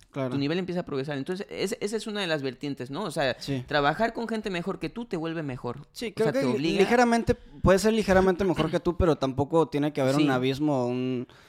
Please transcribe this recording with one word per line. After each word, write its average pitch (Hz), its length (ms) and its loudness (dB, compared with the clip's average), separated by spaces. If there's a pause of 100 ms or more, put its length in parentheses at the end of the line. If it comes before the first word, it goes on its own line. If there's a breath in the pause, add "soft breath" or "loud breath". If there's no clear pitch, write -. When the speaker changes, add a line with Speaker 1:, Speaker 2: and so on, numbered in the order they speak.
(100)
Speaker 1:
Claro. 135 220 -4
Speaker 2:
Tu 139 60 -2
nivel 143 200 0
empieza 180 220 -4
a 165 40 -4
progresar. 143 320 -6
Entonces, 180 320 -6
es-, 190 320 -6
esa 214 160 -4
es 214 100 -6
una 208 140 -6
de 190 60 -4
las 156 160 -2
vertientes, 135 480 -6
¿no? 165 140 -6
O 175 60 -6
sea, 139 300 0
Speaker 1:
Sí. 131 260 -4
Speaker 2:
trabajar 151 460 0
con 233 160 -6
gente 220 220 -4
mejor 180 280 -4
que 156 120 -6
tú 233 160 -10
te 185 100 -6
vuelve 165 260 -4
mejor. 131 500 -8
Speaker 1:
Sí, 233 160 -8
Speaker 2:
O 175 60 -12
Speaker 1:
creo 220 120 2
Speaker 2:
sea, 220 80 2
Speaker 1:
que 269 60 0
Speaker 2:
te 277 40 0
Speaker 1:
li-, 247 80 2
Speaker 2:
obliga 196 280 2
Speaker 1:
ligeramente, 233 540 4
puede - 440 2
ser 220 160 2
ligeramente 190 500 4
mejor 160 260 0
que 175 100 0
tú, 170 180 -2
pero 165 180 4
tampoco 143 540 0
tiene 147 240 -2
que 143 80 0
haber 131 140 4
Speaker 2:
Sí. 151 80 4
Speaker 1:
un 143 60 4
abismo, 131 560 2
un 127 400 -2 (220 soft breath)